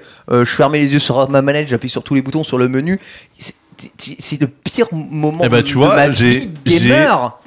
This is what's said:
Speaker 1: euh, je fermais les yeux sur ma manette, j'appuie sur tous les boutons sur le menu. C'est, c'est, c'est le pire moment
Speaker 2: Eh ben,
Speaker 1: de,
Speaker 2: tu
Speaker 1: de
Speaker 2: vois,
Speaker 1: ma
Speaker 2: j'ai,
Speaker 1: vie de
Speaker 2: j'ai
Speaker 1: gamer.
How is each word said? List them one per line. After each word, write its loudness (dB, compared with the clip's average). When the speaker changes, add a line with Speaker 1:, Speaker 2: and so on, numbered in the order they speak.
Speaker 1:
euh, 2
je 0
fermais 2
les 2
yeux 2
sur 0
ma 4
manette, -2
j'appuie -4
sur -6
tous -2
les 2
boutons -4
sur -4
le 2
menu. -2
C'est, -8
c'est, -10
c'est -6
le 2
pire -4
moment -4
Speaker 2:
Eh 2
ben, 4
Speaker 1:
de, -
Speaker 2:
tu -4
Speaker 1:
de 0
Speaker 2:
vois, 4
Speaker 1:
ma 4
Speaker 2:
j'ai, 2
Speaker 1:
vie -6
de -14
Speaker 2:
j'ai 2
Speaker 1:
gamer. 2